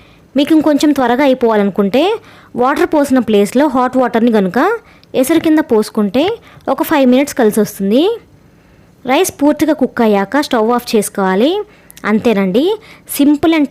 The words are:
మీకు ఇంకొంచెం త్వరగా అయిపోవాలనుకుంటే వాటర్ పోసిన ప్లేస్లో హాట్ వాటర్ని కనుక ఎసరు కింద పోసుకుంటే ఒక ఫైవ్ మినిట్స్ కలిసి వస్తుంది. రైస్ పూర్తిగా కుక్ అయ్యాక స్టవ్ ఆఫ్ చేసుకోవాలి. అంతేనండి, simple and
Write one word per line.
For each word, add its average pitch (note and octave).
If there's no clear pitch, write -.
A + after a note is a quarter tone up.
మీకు D4
ఇంకొంచెం D4+
త్వరగా B3
అయిపోవాలనుకుంటే G#3+
వాటర్ D4+
పోసిన C#4
ప్లేస్లో G#3+
హాట్ B3+
వాటర్ని A#3+
కనుక F#3+
ఎసరు D#4
కింద D#4
పోసుకుంటే G#3+
ఒక C4+
ఫైవ్ C#4
మినిట్స్ C#4
కలిసి G#3+
వస్తుంది. G3+
రైస్ E4
పూర్తిగా D4
కుక్ A#3+
అయ్యాక G3+
స్టవ్ A3
ఆఫ్ A#3
చేసుకోవాలి. G3+
అంతేనండి, G3+
simple D4
and D4